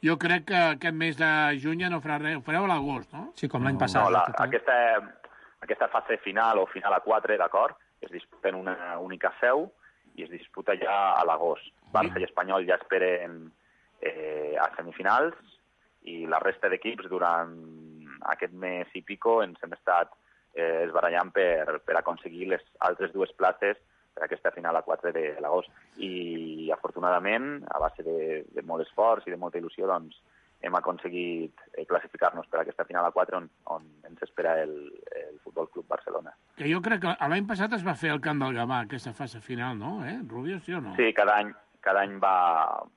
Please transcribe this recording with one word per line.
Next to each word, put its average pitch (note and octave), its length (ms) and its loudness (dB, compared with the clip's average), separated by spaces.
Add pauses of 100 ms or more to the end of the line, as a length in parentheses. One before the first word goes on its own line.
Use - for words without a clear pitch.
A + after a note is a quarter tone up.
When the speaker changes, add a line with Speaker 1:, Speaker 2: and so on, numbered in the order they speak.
Speaker 1:
jo D#3+ 160 4
crec F3 300 2
que F#3 80 4 (160)
aquest D#3+ 220 -2
mes D#3+ 200 0
de D#3+ 140 4 (320)
juny E3 180 -2
ja F3+ 80 0
no E3+ 160 -2
farà D3+ 160 -2
res, D3+ 160 -2
ho C3+ 80 -8
fareu E3+ 220 0
a F#3+ 80 2
l'agost, C#3 420 -4
no? A3 140 -12 (100)
Speaker 2:
Sí, C#3+ 80 -2
com B2 160 0
l'any C3+ 140 2
Speaker 3:
No. - 80 2
Speaker 2:
passat, G#2 180 4
Speaker 4:
No, G2 80 6
la, F#2 140 8
Speaker 2:
de - 60 0
fet, - 80 0
eh? - 40 6
Speaker 4:
aquesta, B2 320 2 (880)
aquesta - 240 0
fase A2+ 320 0
final G#2+ 400 4
o F#2 80 4
final G2 240 -2
a F#2 80 4
quatre, G#2 400 2
d'acord, F#2+ 380 2 (220)
es - 120 -14
disputa - 380 -4
en F#2 100 -6
una F2+ 380 -6
única F2+ 420 -2
seu C#3 300 4 (420)
i E2+ 140 -10
es D#2+ 60 -16
disputa F#2+ 440 -4
ja G2 220 0 (180)
a E2 80 4
l'agost. E2 480 0 (200)
Barça F#2 260 2
Speaker 1:
Sí. - 20 -2
Speaker 4:
i F2+ 80 -2
Espanyol F#2 400 0
ja F2+ 80 6
esperen, F2 680 0 (560)
eh, D2+ 580 -4
a D#2+ 160 2
semifinals G2+ 600 0 (680)
i E2+ 220 -10
la D#2+ 140 2
resta F#2+ 280 0
d'equips F#2 400 -4
durant E2+ 480 0 (720)
aquest F2 240 -4
mes F2+ 420 -6
i F#2 80 -10
pico A2+ 400 0
ens F2+ 200 -6
hem E2+ 100 -10
estat, F2 400 2 (420)
eh, E2 300 2
esbarallant E2+ 480 2
per, D#2+ 520 2
per E2 120 0
aconseguir E2+ 520 -4
les F2+ 140 -2 (180)
altres F2+ 320 0
dues F#2+ 200 -2
places G2 460 0 (340)
per D#2+ 140 -4
aquesta E2+ 260 -2
final E2+ 240 -2
a D#2+ 60 2
quatre E2+ 280 -2
de D#2 300 -4
l'agost. D#2 300 0 (260)
I, E2 720 -8
afortunadament, F#2 1040 0
a D2 80 -2
base D#2 240 -2
de, D#2+ 480 -2
de - 100 -6
molt D#2+ 220 -4
esforç A2 420 2
i F#2 60 -8
de F2 80 -8
molta F2 180 -8
il·lusió, E2+ 300 -6
doncs, E2 300 -2 (420)
hem F2+ 160 -6
aconseguit, F2 760 -4 (180)
eh, D#2+ 140 -8
classificar-nos E2+ 600 -2
per E2 140 -2
aquesta E2 240 -4
final F2 220 0
a E2+ 60 2
quatre F2+ 260 0
on, E2+ 100 -8 (160)
on D#2+ 220 -8 (180)
ens E2 180 -18
espera E2 380 0
el, D2+ 320 -6 (240)
el D2+ 240 -14
Futbol - 300 -8
Club E2+ 180 -12
Barcelona. - 460 -6 (220)
Speaker 1:
Que C#3+ 120 -4
jo F3 140 0
crec G#3+ 180 0
que F3 160 0
l'any F3+ 320 0
passat G#3+ 240 -2
es F#3+ 140 -2
va E3 100 0
fer D#3 160 0
al D3 80 -2
Camp D3+ 240 -2
del C3 100 -2
Gavà, A#2+ 300 -2
aquesta A#2+ 300 -10
fase A#2 260 -12
final, A#2+ 380 -6
no? C#3 260 -6
Eh, F3+ 140 -8 (100)
Rubio, C#3 320 -6
sí E3+ 140 -8
o F3 60 -4
no? G2+ 140 -8
Speaker 4:
Sí, A2+ 200 4
cada G#2 260 4
any, G#2 100 -2 (300)
cada G2 240 4
any G2 160 -6
va E2 640 2 (120)